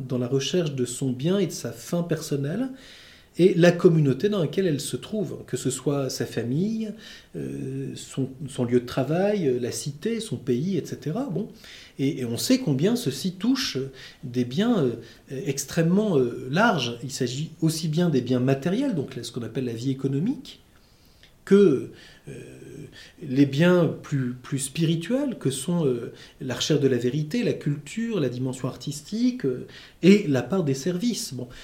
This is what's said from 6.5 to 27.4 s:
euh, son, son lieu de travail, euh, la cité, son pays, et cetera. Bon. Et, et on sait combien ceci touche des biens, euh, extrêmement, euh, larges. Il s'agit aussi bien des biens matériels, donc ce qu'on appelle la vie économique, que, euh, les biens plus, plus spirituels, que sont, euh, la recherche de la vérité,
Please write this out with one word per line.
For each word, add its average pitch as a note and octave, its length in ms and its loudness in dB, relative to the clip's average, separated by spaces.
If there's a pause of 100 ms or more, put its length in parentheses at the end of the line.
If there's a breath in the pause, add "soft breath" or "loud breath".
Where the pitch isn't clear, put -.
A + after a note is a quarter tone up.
euh, C3+ 580 -8
son, B2+ 360 -6 (180)
son B2+ 160 -4
lieu A#2+ 160 4
de A#2+ 80 0
travail, E3+ 600 0
euh, B2 120 2
la A#2 120 -4
cité, A3 480 -6
son E3 180 -6
pays, C#3+ 380 0
et C#3 80 0
cetera. F#3+ 480 -6
Bon. F3+ 180 -4 (500 loud breath)
Et, C#3 220 0
et B2 40 -2
on A#2 120 -4
sait B3+ 200 4
combien F3 380 2
ceci E3+ 380 -2
touche B3 440 0 (460 loud breath)
des B2 200 -2
biens, F#3+ 360 2
euh, B2 160 2 (340 loud breath)
extrêmement, E3 880 0
euh, B2 320 0
larges. D3 540 2
Il C3 80 -8
s'agit C3+ 400 -4 (100)
aussi D#3+ 280 0
bien E3+ 200 2
des C3 120 4
biens B2 180 2
matériels, F3 560 2
donc B2+ 260 -4
ce - 100 -10
qu'on A#2+ 120 -8
appelle B2 220 -6
la A#2 80 -4
vie B2 180 -2
économique, C3+ 720 -4 (840 soft breath)
que, E3 460 6 (360 loud breath)
euh, C#3+ 40 -14 (960 loud breath)
les C#3 180 6
biens E3+ 400 6 (160)
plus, B2+ 400 -2
plus C3+ 180 -4
spirituels, E3+ 800 -2
que - 120 -2
sont, E3+ 360 0
euh, B2 280 -2 (260 loud breath)
la B2+ 160 -6
recherche D3 240 2
de C3 80 4
la B2 100 4
vérité, D3+ 460 0